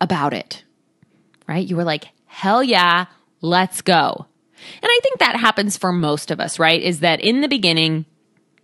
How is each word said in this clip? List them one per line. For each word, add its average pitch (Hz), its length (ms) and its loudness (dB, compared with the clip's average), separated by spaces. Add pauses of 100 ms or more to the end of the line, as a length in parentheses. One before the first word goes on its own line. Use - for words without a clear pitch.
about 147 320 -2
it, - 300 -10 (840)
right? 175 180 -4
You 180 100 -4
were 175 80 -2
like, 151 220 -4 (180)
"Hell 214 380 0
yeah, 180 440 2 (340)
let's 180 420 0
go." 160 440 2 (540)
And - 100 -2
I 480 120 4
think 539 160 -2
that 240 180 2
happens 208 400 0
for 185 160 -2
most 151 380 -2
of 147 100 -4
us, - 180 -6
right? 165 220 4
Is 165 200 -4
that 165 200 2
in 233 200 0
the 294 80 -2
beginning, 160 580 0 (560)